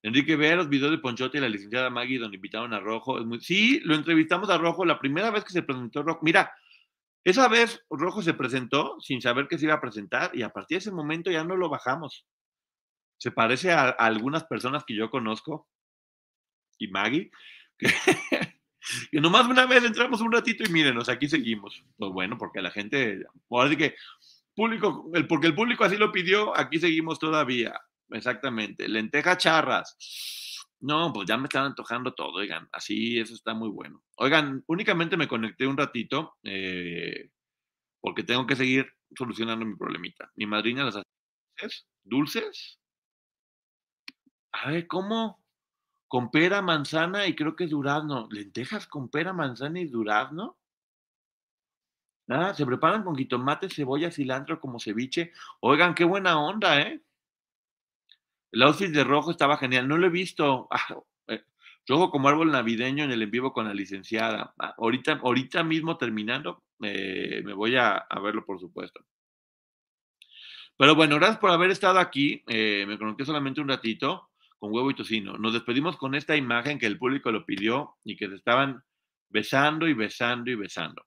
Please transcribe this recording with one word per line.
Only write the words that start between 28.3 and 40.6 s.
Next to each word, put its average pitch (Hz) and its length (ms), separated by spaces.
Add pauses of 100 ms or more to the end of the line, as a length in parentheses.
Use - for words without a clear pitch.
Lentejas 147 500
charras. - 1300 (140)
No, 151 320
pues 101 140
ya 110 100
me 131 80
están 139 200
antojando 123 500
todo, 73 200
oigan. 87 380
Así, 113 460
eso 113 160
está 110 200
muy 110 160
bueno. - 320 (140)
Oigan, 139 500
únicamente 170 500
me 147 120
conecté 113 380
un 135 100
ratito, 135 640
eh, 90 880 (720)
porque 98 220
tengo 123 240
que 135 100
seguir 131 360 (240)
solucionando 113 480
mi 107 120
problemita. - 600
Mi 107 100
madrina 110 380